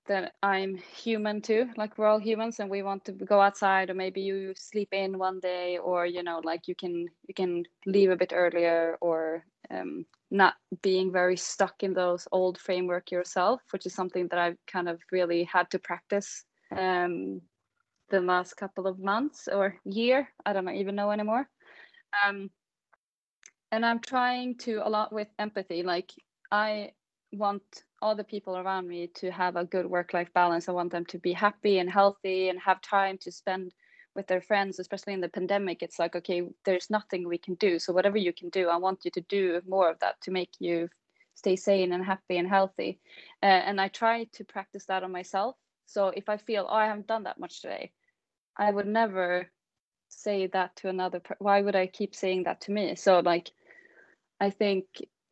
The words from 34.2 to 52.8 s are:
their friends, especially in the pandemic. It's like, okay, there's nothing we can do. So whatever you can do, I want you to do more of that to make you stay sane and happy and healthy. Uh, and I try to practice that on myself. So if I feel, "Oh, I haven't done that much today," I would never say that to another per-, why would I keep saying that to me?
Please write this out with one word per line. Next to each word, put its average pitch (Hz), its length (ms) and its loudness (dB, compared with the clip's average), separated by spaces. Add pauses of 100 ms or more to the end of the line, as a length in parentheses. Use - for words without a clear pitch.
their 180 140 2
friends, 196 380 0
especially 196 340 -8
in 190 80 -4
the 175 80 -2
pandemic. 190 540 -2
It's - 160 -8
like, 170 180 0
okay, 175 260 -2 (220)
there's 180 240 0
nothing 196 400 -2
we 175 80 -2
can 180 200 -8
do. 175 220 2
So - 140 -4
whatever 190 240 4
you 180 160 2
can 175 160 -14
do, 180 200 0
I 170 80 4
want 185 280 -2
you 175 60 -6
to 175 120 -6
do 180 460 0
more 185 220 4
of 160 80 -2
that - 240 -2
to - 80 -8
make 185 300 -4
you 170 280 0 (460)
stay 190 220 2
sane 185 360 2
and 180 100 -2
happy 185 360 -2
and 175 100 0
healthy. 190 520 0 (420)
Uh, 196 40 4
and 196 340 4
I 196 80 0
try 233 440 0
to 208 120 -16
practice - 420 -14
that 190 160 -2
on 185 100 -6
myself. 190 440 -4 (300)
So 196 220 0
if 190 200 -4
I 208 80 -2
feel, 208 320 -4
"Oh, - 60 0
I 220 120 4
haven't 208 200 -6
done 220 180 -2
that - 160 -8
much - 220 -12
today," - 300 -10 (640)
I 208 140 4
would 202 160 0
never 185 640 0 (580)
say 202 400 -4
that 185 280 -2
to - 120 -8
another 185 320 -4
per-, - 180 -10
why 202 240 4
would 202 140 2
I 185 100 4
keep 196 280 -6
saying 185 300 0
that 170 180 -4
to 202 100 -6
me? 202 220 -2